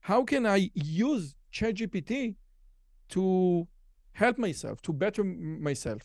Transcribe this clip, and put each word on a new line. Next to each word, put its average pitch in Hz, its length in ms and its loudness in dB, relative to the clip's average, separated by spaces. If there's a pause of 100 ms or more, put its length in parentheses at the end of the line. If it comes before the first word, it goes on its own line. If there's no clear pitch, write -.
How 226 200 4
can 254 240 0
I 196 280 4
use 170 600 0 (160)
Chat 214 240 0
G 214 140 -4
P 180 140 -4
T 233 340 -4 (720)
to 185 580 2 (460)
help 233 260 2
myself, 147 440 -4
to 165 100 -4
better 202 300 0
m-, 165 380 -6
myself, 135 440 -4